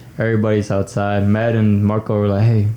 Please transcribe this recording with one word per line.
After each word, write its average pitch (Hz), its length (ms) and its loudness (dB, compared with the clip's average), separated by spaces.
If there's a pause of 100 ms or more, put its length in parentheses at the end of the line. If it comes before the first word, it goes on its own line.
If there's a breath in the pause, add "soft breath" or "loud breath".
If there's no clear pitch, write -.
(180)
Everybody's 107 520 0
outside. 101 560 -2
Matt 113 300 0
and 104 280 2
Marco 107 340 0
were 104 100 0
like, 101 160 0
"Hey." 110 320 2